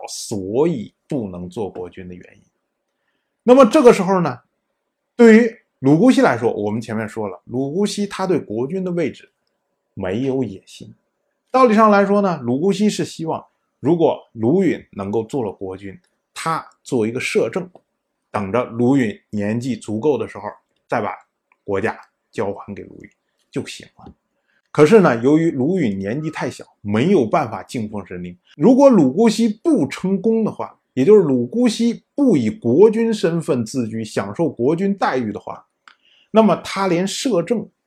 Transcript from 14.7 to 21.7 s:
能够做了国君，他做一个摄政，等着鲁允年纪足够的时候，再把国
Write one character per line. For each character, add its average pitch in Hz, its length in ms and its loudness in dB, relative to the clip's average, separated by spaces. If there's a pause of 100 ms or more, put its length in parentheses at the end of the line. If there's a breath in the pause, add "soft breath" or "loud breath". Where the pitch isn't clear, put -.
能 98 180 -8
够 110 140 -4
做 123 200 -6
了 95 80 -8
国 95 240 -12
君， 95 200 -16 (360)
他 - 340 -6 (160)
做 113 240 -2
一 117 60 -4
个 123 80 -6
摄 139 300 -2
政， 185 180 -8 (640)
等 101 200 -6
着 120 140 0
鲁 120 320 0
允 113 320 -2
年 107 320 -4
纪 123 160 -6
足 107 240 -8
够 139 160 0
的 107 100 -6
时 101 120 -16
候， 98 60 -14 (440)
再 123 140 -2
把 95 120 -6 (480)
国 98 160 -6